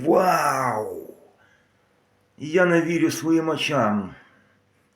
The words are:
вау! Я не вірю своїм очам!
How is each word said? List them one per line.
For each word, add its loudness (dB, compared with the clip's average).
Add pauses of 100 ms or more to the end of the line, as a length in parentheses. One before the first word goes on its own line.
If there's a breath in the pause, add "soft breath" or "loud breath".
вау! 0 (1200 soft breath)
Я 2
не 4
вірю 0
своїм 0
очам! -2 (800 loud breath)